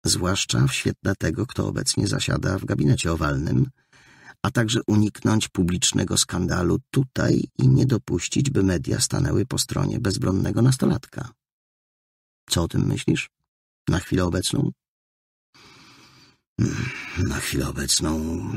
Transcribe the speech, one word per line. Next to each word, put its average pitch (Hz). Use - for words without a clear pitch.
Zwłaszcza 101
w 131
świetle -
tego, 90
kto -
obecnie -
zasiada -
w -
gabinecie -
owalnym, 73
a 131
także 117
uniknąć 107
publicznego 92
skandalu 87
tutaj -
i 131
nie 131
dopuścić, -
by 98
media 87
stanęły -
po -
stronie -
bezbronnego 98
nastolatka. -
Co 85
o -
tym -
myślisz? -
Na 85
chwilę 90
obecną? -
Hmm, -
na 69
chwilę 67
obecną 78